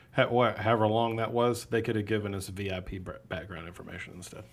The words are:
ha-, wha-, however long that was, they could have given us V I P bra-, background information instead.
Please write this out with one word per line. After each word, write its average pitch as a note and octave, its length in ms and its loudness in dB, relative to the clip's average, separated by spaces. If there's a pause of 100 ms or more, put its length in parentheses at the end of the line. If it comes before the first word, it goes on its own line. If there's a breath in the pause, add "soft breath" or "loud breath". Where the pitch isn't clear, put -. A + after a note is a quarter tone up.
(140 soft breath)
ha-, B2+ 140 6
wha-, A#2+ 280 4
however A2 300 4
long A2+ 300 2
that A2+ 160 -2
was, A#2+ 340 2
they A#2 160 2
could A2+ 140 0
have G2+ 100 0
given G2+ 280 0
us F#2+ 140 -6
V G2 220 -6
I F#2 100 -4
P F#2+ 180 -8
bra-, F2+ 160 -10 (140)
background F2+ 380 -8
information - 480 -12
instead. - 380 -14